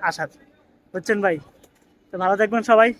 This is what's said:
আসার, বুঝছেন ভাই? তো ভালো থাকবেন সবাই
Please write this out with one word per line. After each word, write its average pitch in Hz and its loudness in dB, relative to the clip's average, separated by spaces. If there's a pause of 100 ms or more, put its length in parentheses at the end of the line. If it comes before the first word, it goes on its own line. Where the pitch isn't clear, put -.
(100)
আসার, 160 -10 (640)
বুঝছেন 185 -4
ভাই? 175 0 (720)
তো - -16
ভালো 190 0
থাকবেন 220 -2
সবাই 220 6 (100)